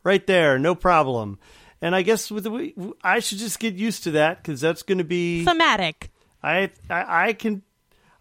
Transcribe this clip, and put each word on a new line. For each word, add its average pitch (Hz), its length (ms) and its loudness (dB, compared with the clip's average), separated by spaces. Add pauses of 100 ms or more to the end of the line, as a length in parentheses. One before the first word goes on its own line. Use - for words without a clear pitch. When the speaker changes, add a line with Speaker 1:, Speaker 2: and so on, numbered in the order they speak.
Speaker 1:
right 190 240 2
there, 160 320 6
no 165 160 2
problem. 131 640 2 (420)
And 170 140 0
I 190 60 2
guess 208 300 0
with 208 140 -8
the, 220 60 -4
we, 269 220 -8 (300)
I 190 160 2
should 202 180 -6
just 214 220 -8
get 226 160 -4
used 208 300 -4
to 170 60 -2
that, 151 320 0
'cause 139 180 -8
that's 160 220 -2
gonna 185 200 -2
be 170 420 -2
Speaker 2:
Thematic. 262 640 0 (340)
Speaker 1:
I, 175 260 0 (220)
I, 175 380 0
I 226 40 -2
can, 208 300 -4 (580)